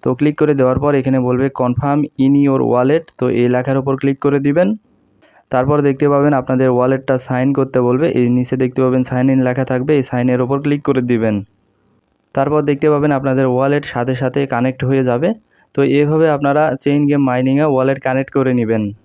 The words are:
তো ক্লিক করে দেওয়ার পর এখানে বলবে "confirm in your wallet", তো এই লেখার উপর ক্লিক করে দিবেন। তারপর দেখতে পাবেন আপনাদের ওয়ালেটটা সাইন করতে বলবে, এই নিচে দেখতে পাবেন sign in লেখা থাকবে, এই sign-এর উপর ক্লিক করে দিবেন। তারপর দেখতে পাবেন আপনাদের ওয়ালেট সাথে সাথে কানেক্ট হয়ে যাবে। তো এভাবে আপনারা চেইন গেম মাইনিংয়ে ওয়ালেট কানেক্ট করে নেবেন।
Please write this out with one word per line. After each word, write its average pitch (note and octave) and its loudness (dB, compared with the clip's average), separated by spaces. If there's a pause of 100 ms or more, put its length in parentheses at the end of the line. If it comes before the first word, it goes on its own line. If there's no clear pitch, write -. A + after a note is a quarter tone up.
তো C3 -2 (100)
ক্লিক D3 0
করে D3+ 2
দেওয়ার B2+ 2
পর D3 0
এখানে C3 0 (100)
বলবে B2+ 0 (140)
"confirm C#3 -2 (240)
in C#3 4 (140)
your C3+ 2 (120)
wallet", C3+ 2 (140)
তো B2+ -2 (160)
এই A#2+ 2
লেখার B2+ -2
উপর C3+ -2
ক্লিক C3+ -2
করে C#3+ 2
দিবেন। E3+ 2 (840)
তারপর C3 0 (120)
দেখতে C#3 0
পাবেন C#3+ 2
আপনাদের C3 0
ওয়ালেটটা C3 0 (120)
সাইন C3 -2 (100)
করতে C3 0
বলবে, C3 2 (120)
এই B2 2 (100)
নিচে B2 -2
দেখতে B2+ -2
পাবেন B2+ 0
sign B2+ 0
in C3+ 2
লেখা B2+ -2
থাকবে, B2+ -2
এই B2+ 0
sign-এর B2+ 0
উপর C#3 -2
ক্লিক C#3+ -2
করে B2+ 2
দিবেন। A2 0 (1040)
তারপর C#3+ 0 (100)
দেখতে C#3+ 0
পাবেন D3 0
আপনাদের C3+ 0
ওয়ালেট C#3+ 0
সাথে B2 -4
সাথে C3 -2 (140)
কানেক্ট B2+ -2
হয়ে C3+ 0
যাবে। C3 0 (460)
তো C#3 -2 (200)
এভাবে D#3 2 (100)
আপনারা C#3+ 0 (200)
চেইন C#3+ 2
গেম C#3+ 2
মাইনিংয়ে C3 0
ওয়ালেট C3 0
কানেক্ট C3 -2
করে C3 0
নেবেন। A2 0 (220)